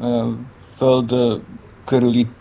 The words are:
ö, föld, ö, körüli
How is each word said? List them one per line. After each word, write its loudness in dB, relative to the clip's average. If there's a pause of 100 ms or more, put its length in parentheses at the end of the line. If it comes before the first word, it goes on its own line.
ö, -2 (480)
föld, 2
ö, 2 (480)
körüli 2 (140)